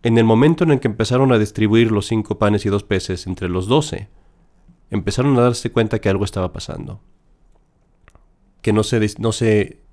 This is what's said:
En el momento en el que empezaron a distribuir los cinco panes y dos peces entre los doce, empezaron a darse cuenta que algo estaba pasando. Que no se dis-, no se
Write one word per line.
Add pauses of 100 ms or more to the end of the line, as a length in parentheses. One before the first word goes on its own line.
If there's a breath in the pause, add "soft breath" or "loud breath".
En
el
momento
en
el
que
empezaron
a
distribuir
los
cinco
panes
y
dos
peces
entre
los
doce, (800)
empezaron
a
darse
cuenta
que
algo
estaba
pasando. (1600)
Que
no
se
dis-,
no
se (120)